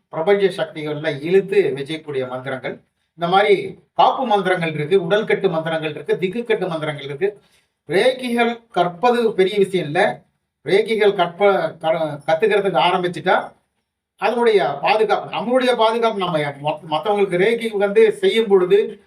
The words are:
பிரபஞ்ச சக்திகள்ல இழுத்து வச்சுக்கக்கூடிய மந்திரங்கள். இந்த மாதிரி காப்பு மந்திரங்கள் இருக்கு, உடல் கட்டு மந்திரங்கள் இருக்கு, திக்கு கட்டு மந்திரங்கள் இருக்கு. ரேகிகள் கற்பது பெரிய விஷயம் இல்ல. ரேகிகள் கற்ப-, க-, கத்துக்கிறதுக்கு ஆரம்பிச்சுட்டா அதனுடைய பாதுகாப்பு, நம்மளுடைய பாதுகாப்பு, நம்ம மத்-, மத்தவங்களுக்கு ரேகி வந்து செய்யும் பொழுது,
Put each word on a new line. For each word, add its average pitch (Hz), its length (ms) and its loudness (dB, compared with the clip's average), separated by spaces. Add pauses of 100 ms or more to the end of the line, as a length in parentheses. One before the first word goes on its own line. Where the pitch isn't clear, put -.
பிரபஞ்ச 180 540 0
சக்திகள்ல 151 600 -6
இழுத்து 185 520 2
வச்சுக்கக்கூடிய 139 540 -6
மந்திரங்கள். 127 460 -8 (400)
இந்த 170 140 -4
மாதிரி 190 500 2 (160)
காப்பு 247 320 2
மந்திரங்கள் 185 460 0
இருக்கு, 151 320 0
உடல் 208 200 0
கட்டு 196 240 0
மந்திரங்கள் 160 420 -4
இருக்கு, 147 280 -4
திக்கு 196 260 -4
கட்டு 180 240 -2
மந்திரங்கள் 151 360 -8
இருக்கு. 143 360 -6 (480)
ரேகிகள் 233 720 0 (100)
கற்பது 214 600 0
பெரிய 190 260 0
விஷயம் 185 280 0
இல்ல. 165 360 -2 (420)
ரேகிகள் 208 500 2
கற்ப-, 175 640 0
க-, 156 480 -2
கத்துக்கிறதுக்கு 196 520 2
ஆரம்பிச்சுட்டா 180 760 0 (600)
அதனுடைய 208 680 0
பாதுகாப்பு, 208 480 0
நம்மளுடைய 240 460 0
பாதுகாப்பு, 226 420 0
நம்ம 170 200 -2
மத்-, 143 520 -6
மத்தவங்களுக்கு 202 460 0
ரேகி 226 400 0
வந்து 202 360 4
செய்யும் 220 340 2
பொழுது, 196 600 2